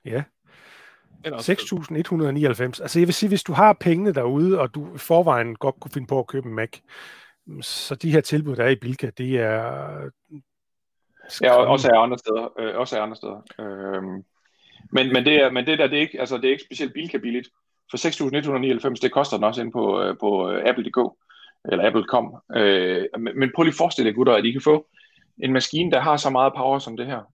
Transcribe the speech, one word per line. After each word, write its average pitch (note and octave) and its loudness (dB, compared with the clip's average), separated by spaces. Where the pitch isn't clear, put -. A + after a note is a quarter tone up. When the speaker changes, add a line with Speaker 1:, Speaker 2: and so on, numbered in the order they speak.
Speaker 1:
Ja. B2 -6
Speaker 2:
Den D#3 -6
er C3 -10
også A2+ -8
Speaker 1:
Seks F#3 0
tusind E3 -6
et E3 -4
hundrede D#3+ 0
og C#3 -2
nioghalvfems. B2+ 0
Altså, D#3+ -2
jeg E3+ 6
vil E3+ 0
sige, G#3 0
hvis G3 0
du - -8
har G#3 8
pengene F#3 2
derude, C#3+ 2
og B2 -2
du D3+ -12
i C#3+ -14
forvejen C3 2
godt - -4
kunne - -18
finde B2+ -6
på C#3 0
at B2+ -2
købe C3 -8
en A2 -10
Mac, A2 -4
så - -8
de D#3+ -4
her D#3 8
tilbud, D3 -2
der A#2+ 0
er B2 4
i C3 4
Bilka, B2+ -8
det B2+ -2
er C3+ -6
Speaker 3:
Ja, B2+ 6
og B2 6
også C3 4
Speaker 1:
skræmmende. A#2+ 8
Speaker 3:
er A2+ 6
andre B2 0
steder. A2+ -6
Øh, A2 -6
også B2+ -4
er G#2+ -2
andre A2 -8
steder. G#2 -14
Øhm, G2 -10
men, C3 0
men B2 2
det D3 6
er, C3 4
men B2+ -2
det D#3 0
der, D3+ 4
det C#3+ -2
er D3 0
ikke, D#3 -4
altså, B2+ -4
det A#2+ -4
er C3 4
ikke C#3 0
specielt C3 -8
Bilka-billigt. B2+ -6
For - -8
seks D#3+ -4
tusind C#3 -2
et D3 -4
hundrede C#3 -2
og - -2
nioghalvfems, B2+ -2
det B2+ 0
koster C3+ 0
den G#2 0
også A2+ 0
ind A2+ -6
på, G2+ 0
øh, F#2+ -2
på, F#2+ 0
øh, F#2 -2
Apple B2 2
punktum - 0
D - -20
K, - -12
eller F#2 2
Apple G#2+ 2
punktum A2+ -2
com. A#2+ -6
Øh, F#2 2
men, A#2 -6
men C3 2
prøv E3 2
lige D#3+ 4
at D3 -8
forestille D#3 0
dig, G#2+ 0
gutter, B2 4
at G#2 4
I A#2 0
kan C3+ -4
få D3+ 4
en B2+ -2
maskine, D3+ 0
der C3 4
har D3 2
så C#3+ -2
meget C3+ 2
power C3 -2
som A2+ -10
det A#2+ -8
her. B2+ -8